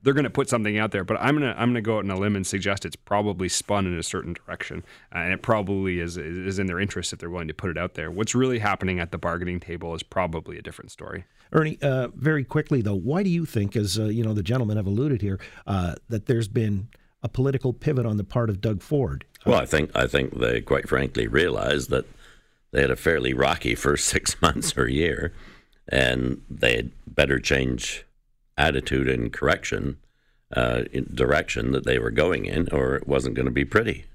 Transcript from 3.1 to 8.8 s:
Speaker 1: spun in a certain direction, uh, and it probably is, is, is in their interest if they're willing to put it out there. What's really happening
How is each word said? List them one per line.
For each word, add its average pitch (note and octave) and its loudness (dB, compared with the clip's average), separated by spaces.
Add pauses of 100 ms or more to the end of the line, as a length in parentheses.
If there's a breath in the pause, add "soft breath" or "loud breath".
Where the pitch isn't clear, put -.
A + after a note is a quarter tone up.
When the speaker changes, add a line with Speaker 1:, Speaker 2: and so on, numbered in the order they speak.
Speaker 1:
spun G2+ 0
in F2 -2
a E2 -4
certain F2 -6
direction, - -10 (300 loud breath)
uh, F2 -4
and F2 0
it F#2+ -4
probably G2 0
is, E2+ -6
is, E2 -8
is F#2 -4
in F#2+ 0
their F2 -2
interest G2 -4
if - -14
they're F2+ -10
willing E2+ -6
to D#2 -6
put F#2 -6
it D#2+ -4
out F2 -4
there. D#2+ -6
What's G#2 -2
really B2+ 2
happening F#2+ 0